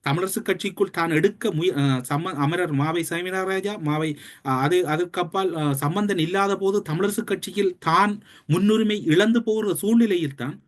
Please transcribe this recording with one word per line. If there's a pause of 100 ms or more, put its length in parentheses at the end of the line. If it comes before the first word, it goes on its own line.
தமிழரசு
கட்சிக்குள்
தான்
எடுக்க
முய-,
அ,
சம்ம-,
அமரர்
மாவை
சாமிநாராயணராஜா,
மாவை, (280)
அ,
அது,
அதுக்கப்பால்,
அ,
சம்பந்தன்
இல்லாத
போது
தமிழரசு
கட்சியில்
தான் (240)
முன்னுரிமை
இழந்து
போகிற
சூழ்நிலையில்
தான்